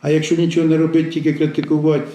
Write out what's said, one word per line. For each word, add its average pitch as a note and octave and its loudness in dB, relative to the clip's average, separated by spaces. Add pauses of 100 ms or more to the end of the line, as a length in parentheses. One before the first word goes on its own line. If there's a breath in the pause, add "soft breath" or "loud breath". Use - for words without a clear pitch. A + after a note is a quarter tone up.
А D3 0
якщо D#3 2
нічого E3 0
не D#3+ 2
робити, D#3+ 2
тільки D#3 -2
критикувати D3+ 0